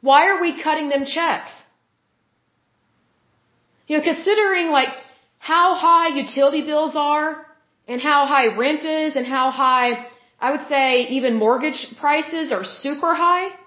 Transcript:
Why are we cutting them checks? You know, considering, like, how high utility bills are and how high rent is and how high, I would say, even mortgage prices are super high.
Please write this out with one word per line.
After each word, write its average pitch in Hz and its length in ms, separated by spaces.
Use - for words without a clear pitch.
Why 285 200
are 392 160
we - 220
cutting 302 260
them 277 120
checks? 320 380
You 302 100
know, 302 60
considering, 381 540
like, 254 120
how 349 160
high 339 220
utility 277 480
bills 302 240
are 302 320
and 247 220
how 285 100
high 269 140
rent 294 200
is 311 160
and 247 100
how 262 80
high, 254 260
I - 80
would - 200
say, 269 140
even 233 280
mortgage 254 360
prices 311 520
are 185 80
super 285 480
high. 359 220